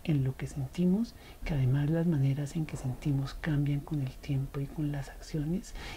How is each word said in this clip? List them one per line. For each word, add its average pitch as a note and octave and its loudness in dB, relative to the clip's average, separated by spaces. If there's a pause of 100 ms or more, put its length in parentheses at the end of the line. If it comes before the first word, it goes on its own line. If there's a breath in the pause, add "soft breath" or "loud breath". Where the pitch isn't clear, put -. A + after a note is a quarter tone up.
en C#3+ 4
lo C3 0
que C#3+ -6
sentimos, F3+ 2 (300 loud breath)
que E3+ 0
además C#3 4
las E3 4
maneras C#3 2
en D#3 0
que D3+ -6
sentimos C3+ 0
cambian C#3+ 2
con D3 -2
el C3 -2
tiempo C#3 -2
y C#3 -2
con D3 -2
las C#3 -6
acciones D#3+ -4 (220 loud breath)